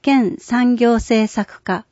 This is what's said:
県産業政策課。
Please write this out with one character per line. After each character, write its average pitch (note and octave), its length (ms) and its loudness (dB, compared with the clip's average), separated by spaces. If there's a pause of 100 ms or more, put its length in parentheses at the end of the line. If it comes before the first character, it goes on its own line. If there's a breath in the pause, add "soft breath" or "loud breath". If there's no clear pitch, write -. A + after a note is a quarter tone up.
県 C4 380 0
産 B3 360 0
業 A#3 200 2
政 A3 360 0
策 - 300 -8
課。 G3 320 -6